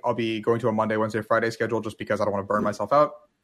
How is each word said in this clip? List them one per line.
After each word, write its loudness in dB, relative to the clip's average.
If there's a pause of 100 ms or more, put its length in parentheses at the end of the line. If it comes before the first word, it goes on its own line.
I'll 2
be -2
going 2
to 0
a 2
Monday, 0
Wednesday, 0
Friday 2
schedule -2
just -8
because -2
I 0
don't 0
wanna -4
burn 0
myself -2
out. 4 (300)